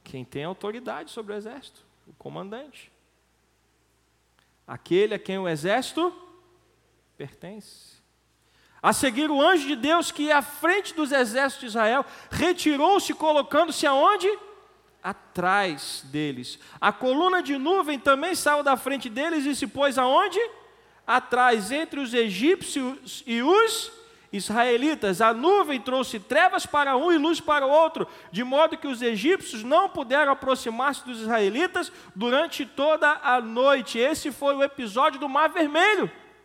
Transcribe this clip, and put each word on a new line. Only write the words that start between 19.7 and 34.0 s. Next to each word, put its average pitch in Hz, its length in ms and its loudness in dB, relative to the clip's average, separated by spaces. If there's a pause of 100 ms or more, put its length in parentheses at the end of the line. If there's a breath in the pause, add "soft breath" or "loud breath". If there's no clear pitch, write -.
aonde? 339 420 2 (680 soft breath)
Atrás, 247 680 2
entre 311 260 -6
os 247 140 -6
egípcios 254 1120 -2
e 233 140 -2
os 427 500 2 (440 loud breath)
israelitas. 233 840 0
A 226 120 6
nuvem 302 460 2
trouxe 254 400 -4
trevas 339 460 2
para 277 320 0
um 339 140 2
e 330 60 6
luz 302 220 2
para 294 260 2
o 269 40 0
outro, 311 380 4 (240 loud breath)
de 208 120 -6
modo 294 340 2
que 285 100 -10
os 247 140 -6
egípcios 233 640 -2
não 339 260 2
puderam 277 420 0
aproximar-se 262 720 -2
dos 233 160 -10
israelitas 233 720 0 (240 loud breath)
durante 254 500 -2
toda 302 580 2
a 254 180 2
noite. 240 560 0
Esse 285 340 0